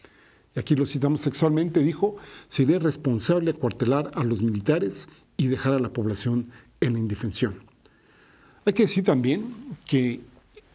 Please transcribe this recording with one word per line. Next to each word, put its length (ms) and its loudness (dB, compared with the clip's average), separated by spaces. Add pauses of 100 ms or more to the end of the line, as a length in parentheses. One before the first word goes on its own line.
(560)
Y 40 -4
aquí 160 2
lo 100 2
citamos 360 0
textualmente, 600 2
dijo, 340 0 (320)
"Sería 300 2
irresponsable 720 0
acuartelar 640 0
a 100 -2
los 180 0
militares 680 -2 (280)
y 120 0
dejar 260 0
a 60 2
la 140 -2
población 540 -2 (320)
en 140 0
la 60 -2
indefensión". 560 -2 (1120)
Hay 80 2
que 100 4
decir 200 2
también 420 2 (420)
que 340 0 (540)